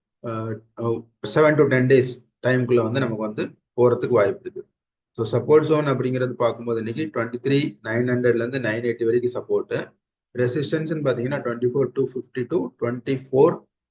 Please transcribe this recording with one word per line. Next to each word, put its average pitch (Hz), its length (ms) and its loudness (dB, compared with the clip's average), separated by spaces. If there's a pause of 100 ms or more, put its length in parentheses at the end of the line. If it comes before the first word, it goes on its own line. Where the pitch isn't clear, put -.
(240)
அஹ், 113 320 -6 (220)
அஹ், 117 220 -4 (280)
செவன் 151 300 4
to 147 100 6
டென் 127 220 2
டேஸ் 131 220 6 (320)
டைம்குள்ள 123 380 2
வந்து 113 180 0
நமக்கு 113 240 -4
வந்து 107 200 -6 (300)
போறதுக்கு 120 440 2
வாய்ப்பு 98 260 2
இருக்கு. - 200 -12 (540)
So, 113 80 -4
சப்போர்ட் 147 400 4
ஜோன் 151 220 2
அப்படிங்கிறது 127 480 -2
பார்க்கும்போது 117 440 -2
இன்னைக்கு 117 280 -6
ட்வென்டி 120 320 -6
த்ரீ 135 180 0 (260)
நைன் 117 260 -2
ஹண்ட்ரட்ல 123 340 2
இருந்து 131 160 -4
நைன் 117 260 -2
எயிட்டி 117 200 -2
வரைக்கும் 120 300 0
சப்போர்ட். 104 380 -4 (640)
ரெசிஸ்டன்ஸ்னு 151 680 -2
பாத்தீங்கன்னா 131 380 -2
ட்வென்டி 120 280 -2
ஃபோர் 131 220 0
டூ 135 160 -2
ஃபிஃப்டி 127 360 -8
to - 160 -2 (160)
ட்வென்டி 123 460 -4
ஃபோர் 156 340 4 (360)